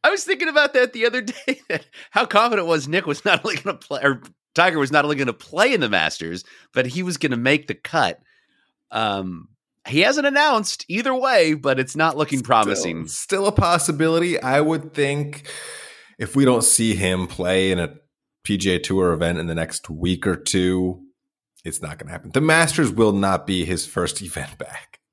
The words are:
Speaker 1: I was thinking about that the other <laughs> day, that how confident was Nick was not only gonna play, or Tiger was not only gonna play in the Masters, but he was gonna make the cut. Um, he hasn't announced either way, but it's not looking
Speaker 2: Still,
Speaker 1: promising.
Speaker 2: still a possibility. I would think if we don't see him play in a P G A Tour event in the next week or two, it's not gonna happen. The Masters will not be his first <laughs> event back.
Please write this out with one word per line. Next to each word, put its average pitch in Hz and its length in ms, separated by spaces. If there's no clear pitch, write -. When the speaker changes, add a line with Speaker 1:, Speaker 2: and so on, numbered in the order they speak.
Speaker 1:
I 269 60
was 392 140
thinking 349 240
about 294 260
that 247 200
the 226 140
other 247 140
<laughs> 233 260
day, 262 200
that 156 180
how 233 140
confident 208 420
was 156 200
Nick 180 200
was 147 180
not 190 180
only 220 140
gonna - 200
play, - 260
or 135 180
Tiger 170 260
was 135 120
not 147 120
only 147 120
gonna 131 180
play 214 400
in 202 80
the 123 80
Masters, 82 540
but 127 120
he 139 180
was 180 140
gonna 131 200
make 135 300
the - 60
cut. 120 480
Um, 98 580
he 143 140
hasn't 277 260
announced 277 600
either 233 260
way, 247 400
but 135 260
it's 131 160
not 156 220
looking 143 220
Speaker 2:
Still, 113 80
Speaker 1:
promising. 95 600
Speaker 2:
still 196 400
a 208 40
possibility. 170 880
I 131 220
would 156 320
think 147 560
if - 160
we 135 100
don't 123 180
see 113 320
him 92 320
play 95 440
in 90 80
a 82 160
P 101 140
G 92 180
A 85 40
Tour 92 320
event 85 280
in 82 80
the 82 80
next - 340
week 87 380
or 92 80
two, 92 680
it's 80 180
not - 160
gonna - 140
happen. - 200
The 135 100
Masters 156 500
will 107 220
not 98 340
be 92 180
his 87 220
first - 340
<laughs> - 20
event 78 360
back. - 400